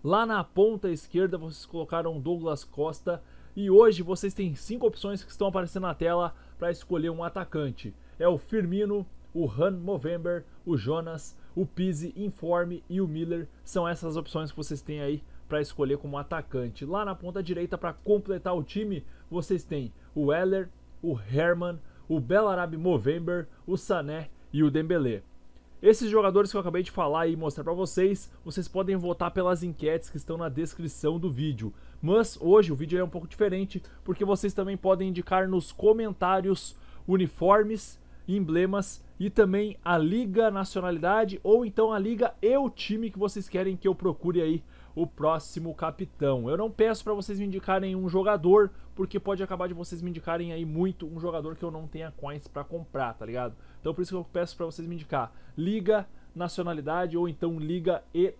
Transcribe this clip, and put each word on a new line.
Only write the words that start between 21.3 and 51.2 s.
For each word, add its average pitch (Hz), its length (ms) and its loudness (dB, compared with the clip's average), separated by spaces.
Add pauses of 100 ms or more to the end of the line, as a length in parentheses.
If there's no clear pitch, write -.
o 156 140 0
Belarabe 180 560 2
Movember, 165 720 0 (180)
o 185 80 0
Sané 160 540 -4 (240)
e 151 100 4
o 147 80 6
Dembélé. 151 520 0 (580)
Esses 214 280 6
jogadores 202 400 4
que - 60 -8
eu 202 60 0
acabei 175 220 -2
de 175 60 -8
falar 165 380 0
e 165 80 0
mostrar 156 300 -4
pra 165 80 -2
vocês, 185 580 0 (140)
vocês 170 240 -6
podem 190 260 -2
votar 175 360 -2
pelas 180 300 0
enquetes 160 480 -2
que - 60 -12
estão 165 220 -6
na 170 100 -4
descrição 156 720 -4
do 175 100 -2
vídeo. 123 440 -2 (280)
Mas 208 380 2
hoje 180 320 8
o 139 40 0
vídeo 160 220 -4
é 185 60 0
um 180 60 -4
pouco 170 180 -10
diferente, 196 560 -2 (220)
porque 185 180 -2
vocês 196 300 2
também 196 240 -2
podem 190 320 2
indicar 185 400 0
nos 185 240 -2
comentários 196 1040 2 (280)
uniformes, 190 920 2 (260)
emblemas 190 800 0 (160)
e 196 100 -2
também 202 540 4
a 170 140 4
liga, 208 520 6
nacionalidade 190 920 0
ou 226 220 8
então 220 260 4
a 208 80 0
liga 220 420 0
e 233 140 6
o 277 140 4
time 220 420 -4
que 185 80 -10
vocês 202 300 -2
querem 190 260 0
que 190 120 -2
eu 185 60 4
procure 175 480 0
aí 160 220 0 (300)
o 165 140 0
próximo 160 680 -2
capitão. 139 760 -2
Eu 160 80 0
não 220 120 -2
peço 220 320 2
pra 214 120 -2
vocês 202 260 -4
me 202 60 -2
indicarem 190 500 -2
um 185 140 -2
jogador, 190 600 6 (220)
porque 190 280 -4
pode 196 200 -4
acabar 180 260 -4
de 175 60 -6
vocês 170 280 -10
me 180 80 -6
indicarem 170 420 -6
aí 165 140 -6
muito 170 420 -2
um 165 100 -12
jogador 160 380 -6